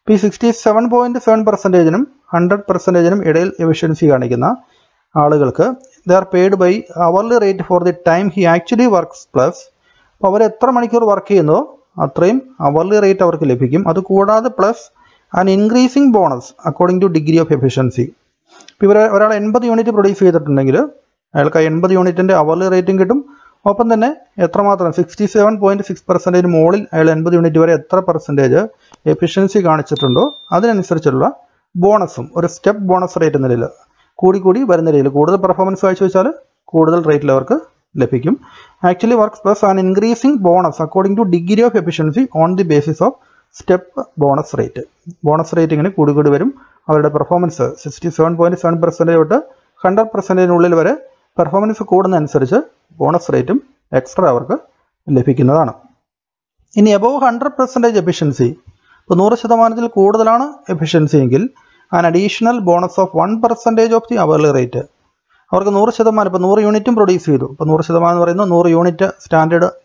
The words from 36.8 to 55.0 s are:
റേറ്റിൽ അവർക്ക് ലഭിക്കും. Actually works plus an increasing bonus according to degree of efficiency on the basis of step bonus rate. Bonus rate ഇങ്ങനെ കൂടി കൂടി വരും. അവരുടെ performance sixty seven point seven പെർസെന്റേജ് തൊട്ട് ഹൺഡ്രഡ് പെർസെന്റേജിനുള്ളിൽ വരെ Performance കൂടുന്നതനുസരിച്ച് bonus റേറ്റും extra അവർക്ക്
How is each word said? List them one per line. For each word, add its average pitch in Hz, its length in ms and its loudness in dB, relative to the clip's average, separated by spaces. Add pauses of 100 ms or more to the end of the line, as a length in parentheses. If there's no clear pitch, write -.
റേറ്റിൽ 147 240 0
അവർക്ക് 135 240 -2 (440)
ലഭിക്കും. 131 320 -2 (560)
Actually 226 320 0
works 208 240 -4
plus 202 240 0
an 190 140 0
increasing 226 500 0 (140)
bonus 175 280 0 (100)
according 190 340 -2
to 233 40 2 (120)
degree 202 320 0
of 233 140 -2
efficiency 156 420 -2 (180)
on 165 160 2
the 190 160 0
basis 147 340 -2
of 277 60 -4 (460)
step 180 260 -2 (380)
bonus 143 260 0 (100)
rate. 131 220 -6 (460)
Bonus 160 320 -2
rate 160 160 0
ഇങ്ങനെ 156 140 -2 (100)
കൂടി 147 180 2
കൂടി 147 180 2
വരും. 220 160 -2 (380)
അവരുടെ 151 260 2
performance 165 480 -2 (200)
sixty 160 340 -10
seven 165 240 0
point 175 220 0
seven 170 200 0
പെർസെന്റേജ് 165 380 0
തൊട്ട് 190 180 0 (420)
ഹൺഡ്രഡ് 214 320 0
പെർസെന്റേജിനുള്ളിൽ 180 680 2
വരെ 202 120 0 (440)
Performance 196 520 -2
കൂടുന്നതനുസരിച്ച് 175 680 0 (420)
bonus 151 340 -2
റേറ്റും 131 240 -2 (400)
extra 185 340 -4
അവർക്ക് 127 240 -4 (600)